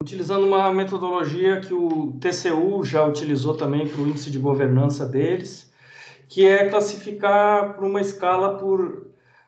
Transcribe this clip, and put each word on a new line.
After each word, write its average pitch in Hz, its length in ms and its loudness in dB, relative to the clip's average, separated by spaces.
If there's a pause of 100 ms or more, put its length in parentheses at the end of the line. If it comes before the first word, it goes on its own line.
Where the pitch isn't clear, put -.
Utilizando 185 460 -2
uma 190 260 2
metodologia 185 840 -2
que 185 140 -8
o 156 480 -2
T 180 100 0
C 175 200 -4
U 185 340 0
já 156 200 2
utilizou 147 480 -2
também 151 320 -2
pro 147 220 -4
índice 143 240 -6
de 135 80 -4
governança 135 680 2
deles, 156 680 -4 (560)
que 190 160 4
é 202 240 6
classificar 202 1080 2
por 190 80 -6
uma 196 160 0
escala 196 580 0
por, 190 540 -2 (360)